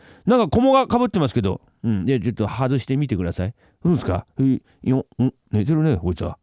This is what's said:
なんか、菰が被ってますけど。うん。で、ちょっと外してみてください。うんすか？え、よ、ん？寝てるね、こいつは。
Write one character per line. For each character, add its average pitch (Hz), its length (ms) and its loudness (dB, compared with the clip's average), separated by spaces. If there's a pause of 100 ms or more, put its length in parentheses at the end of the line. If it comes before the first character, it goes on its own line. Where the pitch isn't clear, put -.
(260)
な 233 100 4
ん - 20 4
か、 208 100 2
菰 262 240 4
が 262 140 4
被 240 180 0
っ 247 40 0
て 202 100 -2
ま 147 100 2
す - 40 -6
け 120 80 0
ど。 95 220 -2 (200)
う 113 60 -2
ん。 98 160 -2
で、 127 160 0
ち 92 80 -4
ょ - 40 -4
っ - 20 -6
と 107 120 -4
外 127 320 -2
し 113 60 -6
て 135 140 -2
み 147 100 -2
て 104 80 -2
く 87 80 -2
だ 85 80 -4
さ 92 140 -4
い。 110 80 -8 (300)
う 175 80 2
ん 156 40 2
す - 80 -4
か？ 92 220 -4 (120)
え、 131 220 2 (220)
よ、 131 240 0 (120)
ん？ 127 140 2 (180)
寝 107 140 0
て 147 80 0
る 156 100 2
ね、 151 140 2
こ 82 160 -2
い - 20 -2
つ - 80 -8
は。 - 200 -8